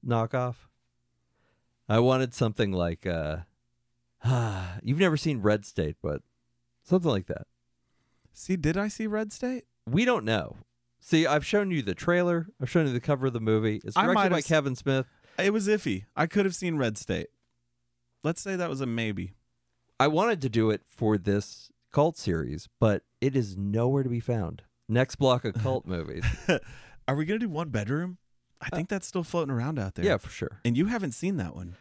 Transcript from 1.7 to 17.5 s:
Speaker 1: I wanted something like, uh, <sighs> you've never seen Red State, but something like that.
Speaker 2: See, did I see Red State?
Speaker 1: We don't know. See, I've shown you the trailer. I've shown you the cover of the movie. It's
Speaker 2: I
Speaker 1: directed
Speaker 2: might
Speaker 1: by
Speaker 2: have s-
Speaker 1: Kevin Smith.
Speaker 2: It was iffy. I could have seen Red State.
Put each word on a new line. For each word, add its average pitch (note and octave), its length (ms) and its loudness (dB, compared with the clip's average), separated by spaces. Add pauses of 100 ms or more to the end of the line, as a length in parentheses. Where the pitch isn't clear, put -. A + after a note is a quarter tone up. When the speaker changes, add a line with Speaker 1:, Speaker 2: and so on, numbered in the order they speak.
Speaker 1:
I A2 100 6
wanted B2+ 340 4
something A2 380 0
like, F2 340 -2
uh, E2 320 -2 (840)
<sighs> G#2+ 600 -2
you've C#3 160 0
never E3+ 180 4
seen C#3+ 240 -2
Red G#2 240 2
State, D2+ 360 -4
but D2 200 -4 (600)
something F3 280 2
like F#2+ 140 0
that. - 220 -8 (840)
Speaker 2:
See, - 240 -4
did E3 220 0
I G3+ 100 0
see A3 200 -6
Red G#3+ 260 -4
State? B3+ 320 -6 (200)
Speaker 1:
We A3 200 2
don't A#3 180 2
know. G#2 340 0 (440)
See, D#3+ 260 4
I've D3 180 2
shown G3+ 240 2
you D#3+ 120 0
the G2 140 -2
trailer. F3 520 2 (140)
I've B2+ 80 -4
shown D#3+ 180 4
you B2+ 60 0
the B2 80 0
cover C3+ 260 0
of B2 60 0
the A#2 80 -2
movie. A2 420 2
It's G#2+ 140 -2
Speaker 2:
I F#3+ 60 4
Speaker 1:
directed A#3+ 120 4
Speaker 2:
might G3 140 4
Speaker 1:
by F3 60 4
Speaker 2:
have D3+ 100 -2
s- - 20 -8
Speaker 1:
Kevin C#3 280 2
Smith. C3+ 320 0 (300)
Speaker 2:
It G3 140 2
was G#3 160 0
iffy. C3 380 0 (100)
I D#3 120 0
could G3 180 2
have F#3 100 -2
seen E3+ 220 -2
Red A2+ 200 0
State. E2+ 300 -4 (960)